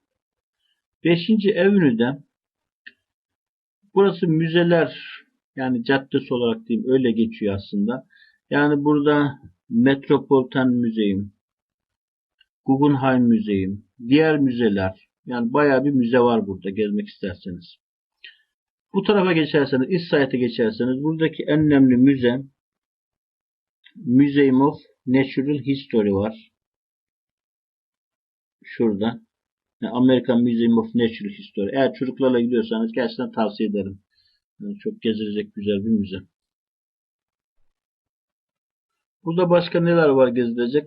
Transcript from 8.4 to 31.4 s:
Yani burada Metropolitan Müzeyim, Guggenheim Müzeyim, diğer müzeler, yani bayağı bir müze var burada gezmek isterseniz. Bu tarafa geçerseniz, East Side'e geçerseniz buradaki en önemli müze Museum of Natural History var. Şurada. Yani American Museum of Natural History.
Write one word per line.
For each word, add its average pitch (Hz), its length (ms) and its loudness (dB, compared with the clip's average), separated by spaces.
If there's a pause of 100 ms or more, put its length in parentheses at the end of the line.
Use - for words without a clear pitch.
Yani 143 340 0
burada 147 540 0 (300)
Metropolitan 131 1000 2
Müzeyim, 110 640 -2 (1300)
Guggenheim 135 580 2
Müzeyim, 104 640 0 (240)
diğer 156 300 2
müzeler, 117 720 -2 (180)
yani 120 260 -6
bayağı 139 320 2
bir 147 60 -2
müze 123 300 2
var 117 260 2
burada 95 240 -8
gezmek 104 380 -4
isterseniz. 92 680 -14 (1160)
Bu 190 80 0
tarafa 190 300 2
geçerseniz, 143 580 0
East 170 140 -2
Side'e 135 340 0
geçerseniz 123 640 -2
buradaki 160 400 -2
en 151 180 0
önemli 135 360 4
müze 127 460 2 (1500)
Museum 139 640 4
of 147 320 -2 (140)
Natural 135 520 0
History 117 560 -2
var. 104 380 -6 (2000)
Şurada. 113 560 -4 (600)
Yani 110 140 -8
American 123 480 2
Museum 117 360 2
of 110 160 -4
Natural 110 360 -2
History. - 420 -8